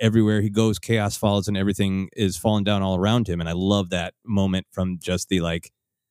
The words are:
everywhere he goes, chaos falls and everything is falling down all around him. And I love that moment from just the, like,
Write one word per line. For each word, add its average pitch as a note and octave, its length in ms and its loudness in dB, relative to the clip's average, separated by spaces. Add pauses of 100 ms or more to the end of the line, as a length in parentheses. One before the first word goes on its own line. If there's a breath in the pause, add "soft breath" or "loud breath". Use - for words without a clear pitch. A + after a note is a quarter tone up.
everywhere G#2+ 400 4
he G#2 80 0
goes, G#2+ 300 0
chaos G#2 380 -2
falls G2+ 300 0
and G#2 100 -2
everything F#2+ 600 -2
is F#2 200 0
falling G#2+ 280 0
down G2+ 180 0
all F#2+ 140 0
around G#2 320 2
him. E2+ 100 -4
And E2 100 -4
I E2 40 -4
love F#2+ 380 2
that F2 240 -4 (100)
moment G2 460 0
from F#2 280 -4
just - 300 -4
the, F2+ 120 2
like, E2+ 300 -6 (400)